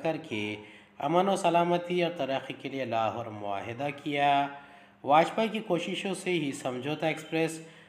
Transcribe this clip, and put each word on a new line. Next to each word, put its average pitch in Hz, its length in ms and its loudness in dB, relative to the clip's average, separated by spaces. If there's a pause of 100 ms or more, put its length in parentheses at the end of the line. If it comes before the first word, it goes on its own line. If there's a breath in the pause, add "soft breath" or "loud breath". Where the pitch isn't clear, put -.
करके 139 400 -2 (580 loud breath)
अमन 175 280 4
व 190 80 4
सलामती 175 680 4
और 170 160 0
तरक्की 135 440 -4
के 143 60 -8
लिए 135 180 -4
लाहौर 113 460 0
मुआहदा 104 680 -4
किया। 143 320 2 (720 loud breath)
वाजपेयी 165 440 4
की 214 160 -4
कोशिशों 180 500 -2
से - 160 -4
ही 151 240 0
समझौता 139 540 -2
एक्सप्रेस, 160 520 -2 (280 loud breath)